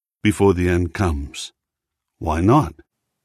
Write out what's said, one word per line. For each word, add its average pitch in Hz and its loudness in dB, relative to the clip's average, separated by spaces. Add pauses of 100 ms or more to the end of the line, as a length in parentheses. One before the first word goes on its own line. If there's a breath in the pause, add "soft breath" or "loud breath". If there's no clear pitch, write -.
(220)
before 98 4
the 90 -2
end 87 -2
comes. 76 -6 (640)
Why 78 -4
not? 104 2 (500)